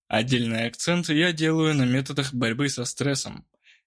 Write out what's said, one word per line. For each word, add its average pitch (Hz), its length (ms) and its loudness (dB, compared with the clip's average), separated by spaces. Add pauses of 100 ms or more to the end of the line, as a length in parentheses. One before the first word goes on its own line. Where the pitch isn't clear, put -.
Отдельный 117 600 0
акцент 170 420 -2
я 165 220 2
делаю 160 440 2
на 135 80 4
методах 135 500 0
борьбы 120 360 0
со 123 160 -4
стрессом. - 600 -4 (420)